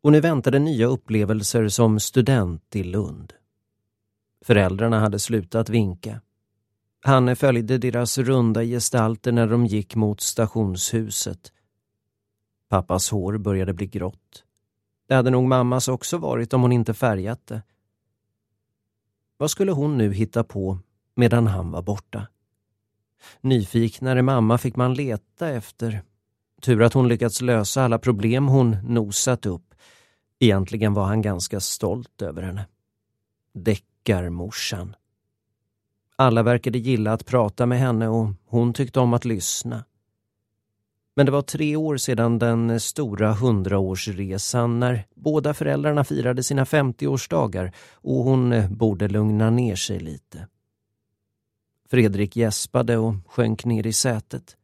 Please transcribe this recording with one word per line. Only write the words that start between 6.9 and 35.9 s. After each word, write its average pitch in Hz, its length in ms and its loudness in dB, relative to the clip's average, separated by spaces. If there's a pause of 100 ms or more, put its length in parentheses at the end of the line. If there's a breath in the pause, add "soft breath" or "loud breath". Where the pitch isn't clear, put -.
Han 127 360 4
följde 123 420 2
deras 120 400 -2
runda 117 460 2
gestalter 117 680 0
när 117 140 4
de 117 200 2
gick 104 300 -4
mot 107 240 0
stationshuset. 104 1300 -4 (1160)
Pappas 92 420 0
hår 101 280 -4
började 95 360 -2
bli 90 120 -6
grått. - 580 -10 (640)
Det 131 80 0
hade 127 160 4
nog 127 140 2
mammas 127 440 2
också 131 300 -4
varit 123 340 -4
om 127 100 4
hon 123 100 4
inte 117 220 0
färgat 107 520 -4
det. 113 160 -10 (1700)
Vad 151 140 -2
skulle 196 220 0
hon 143 260 0
nu 107 140 2
hitta 110 320 -2
på 95 340 -6 (360)
medan 120 320 4
han 92 240 -2
var 85 120 -8
borta? 101 440 -8 (1120 loud breath)
Nyfiknare 123 840 0
mamma 120 360 4
fick 120 180 -4
man 123 180 0
leta 135 540 -6
efter. 113 540 -6 (600)
Tur 113 200 4
att 117 100 6
hon 127 160 4
lyckats 117 320 0
lösa 123 440 0
alla 117 140 0
problem 120 500 0
hon 131 220 6
nosat 113 760 -2
upp. 90 180 -6 (760 soft breath)
Egentligen 104 540 2
var 101 100 0
han 104 180 0
ganska 98 380 -6
stolt - 600 -6
över 85 200 -8
henne. 92 240 -8 (880)
Deckarmorsan. 90 1400 -6 (1200)